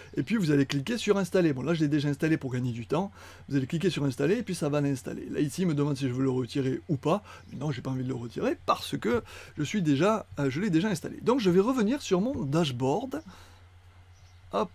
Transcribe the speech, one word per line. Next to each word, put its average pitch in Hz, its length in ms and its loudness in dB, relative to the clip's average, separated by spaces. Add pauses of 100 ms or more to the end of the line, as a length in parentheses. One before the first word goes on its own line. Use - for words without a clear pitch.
(140)
et 147 80 0
puis 202 140 0
vous 170 160 2
allez 139 140 6
cliquer 143 320 -2
sur 202 180 2
installer. 180 360 4
Bon, 127 100 -4
là 165 120 2
je 156 60 0
l'ai 151 80 4
déjà 147 200 2
installé 156 280 2
pour 131 160 -4
gagner 127 180 -2
du 117 160 -6
temps, 190 240 -2 (380)
vous 139 80 0
allez 131 100 0
cliquer 170 240 0
sur 143 140 -2
installer 143 320 2
et 247 60 0
puis 185 120 -6
ça 160 140 -2
va 147 140 2
l'installer. 139 480 -2
Là - 100 -2
ici 151 220 0
il 190 40 2
me 156 80 2
demande 143 220 0
si 135 100 -2
je 123 60 -2
veux 127 100 -2
le 135 80 2
retirer 127 580 -2
ou 151 80 0
pas, 180 280 0 (260)
mais - 80 -10
non, 143 140 -2
j'ai 120 100 -6
pas 135 80 -4
envie 127 140 -2
de 127 40 -4
le 127 60 -4
retirer 120 420 -4 (100)
parce - 320 -2
que 233 240 0 (340)
je 151 80 -2
suis 208 180 -2
déjà, 165 440 2 (120)
euh, 139 120 0
je 139 100 -4
l'ai 214 100 0
déjà 165 180 2
installé. - 340 -4
Donc 240 180 2
je 190 100 4
vais 180 100 6
revenir 247 420 2
sur 180 180 2
mon 254 240 -2
dashboard, 143 800 0 (1300)
hop, 208 220 0